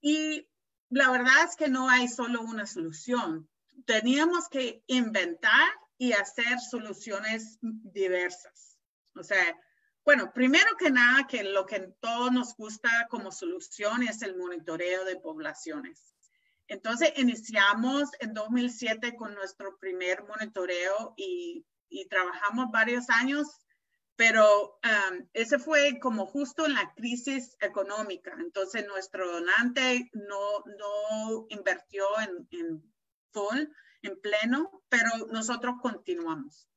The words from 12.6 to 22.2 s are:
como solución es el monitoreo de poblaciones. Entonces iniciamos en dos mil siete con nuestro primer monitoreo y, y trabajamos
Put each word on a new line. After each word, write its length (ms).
como 220
solución 680
es 200
el 140
monitoreo 680
de 120
poblaciones. 920
Entonces 460
iniciamos 920
en 120
dos 180
mil 200
siete 460
con 180
nuestro 440
primer 440
monitoreo 960
y, 500
y 180
trabajamos 640